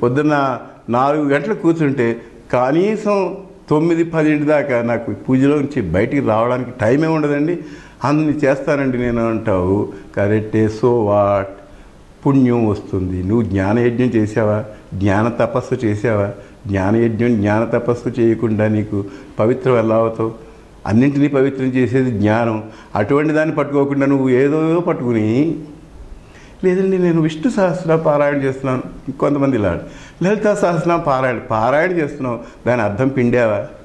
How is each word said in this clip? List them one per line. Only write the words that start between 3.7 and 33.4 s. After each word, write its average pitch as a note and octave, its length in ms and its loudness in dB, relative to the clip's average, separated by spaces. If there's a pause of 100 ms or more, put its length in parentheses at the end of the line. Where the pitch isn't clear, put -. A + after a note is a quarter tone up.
తొమ్మిది, E3 340 2
పదింటి D#3 400 0
దాకా C#3 380 0
నాకు A#2 300 -2
పూజలో C3 440 2
నుంచి C#3+ 260 -2
బయటికి G#2+ 440 0
రావడానికి A#2+ 440 0 (100)
టైమే C3+ 260 2
ఉండదండి, D#3 520 0 (460)
అన్ని D3+ 280 2
చేస్తానండి C#3 680 0
నేను" A#2 320 0
అంటావు, G#2 600 0 (240)
కరెక్టే. G#2+ 500 0
So G#2+ 220 0
what? G2+ 560 2 (800)
పుణ్యం B2+ 400 4
వస్తుంది. F#2+ 560 -4
నువ్వు G#2+ 200 0
జ్ఞానయజ్ఞం A2 640 0
చేసావా? G#2+ 580 0 (300)
జ్ఞాన G2+ 340 2
తపస్సు A#2+ 580 -2
చేసావా? G#2 440 0 (360)
జ్ఞానయజ్ఞం, A2 680 2
జ్ఞాన G#2 280 2
తపస్సు A#2 560 -2
చేయకుండా A2 480 2
నీకు G#2 360 -2 (340)
పవిత్రం B2 400 2
ఎలా A2 160 2
అవుతావు? A2+ 380 0 (540)
అన్నింటినీ C#3 420 2
పవిత్రం C3+ 380 0
చేసేది B2+ 440 0
జ్ఞానం. A2 540 0 (320)
అటువంటి D3+ 360 0
దాన్ని D#3 220 0
పట్టుకోకుండా C#3 520 0
నువ్వు C#3 220 2
ఏదో D#3 520 2
పట్టుకుని, B2 800 0 (1080)
"లేదండి, F#3+ 340 2
నేను E3+ 240 2
విష్ణు D#3+ 280 -2
సహస్ర E3+ 460 0
పారాయణ D3 400 2
చేస్తున్నాను." C3+ 760 -4
కొంతమంది C#3 440 0
ఇలా, F2+ 260 0 (400)
"లలితా G#3 320 2
సహస్ర E3+ 420 0
పారాయణ, C3 420 0
పారాయణ B2+ 520 0
చేస్తున్నావు, C#3 480 -4 (280)
దాని B2 160 2
అర్థం G#2 260 0
పిండావా?" A#2 580 2 (180)